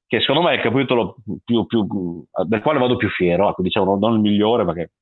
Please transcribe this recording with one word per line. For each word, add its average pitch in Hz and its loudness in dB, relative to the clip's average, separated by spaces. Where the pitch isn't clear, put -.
che 113 0
secondo 147 0
me 160 2
è 127 2
il 104 -4
capitolo 120 0
più, 117 0
più, 110 0
del 107 0
quale 151 0
vado 123 2
più 101 -2
fiero, 90 2
ecco, - -4
diciamo, 95 0
non 107 2
il 110 2
migliore, 104 2
perché 85 -4